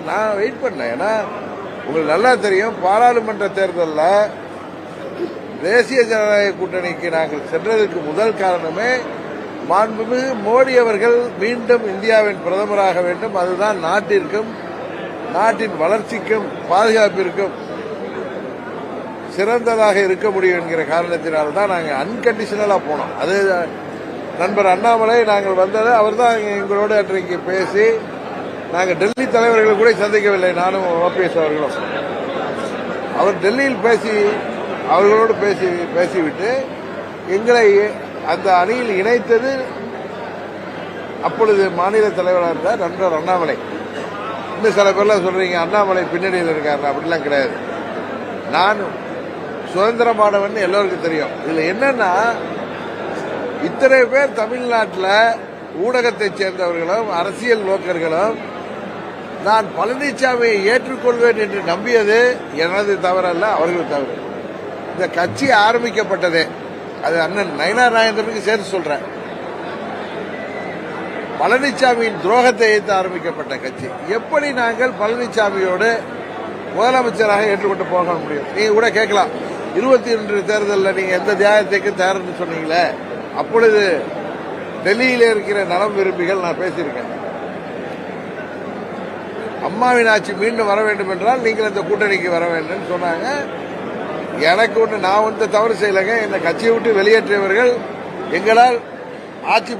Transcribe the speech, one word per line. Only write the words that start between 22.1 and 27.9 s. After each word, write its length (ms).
போனோம். 340
அது 120
நண்பர் 300
அண்ணாமலை 460
நாங்கள் 300
வந்தது, 300
அவர் 220
தான் 160
எங்களோட 480
அன்றைக்கு 340
பேசி, 360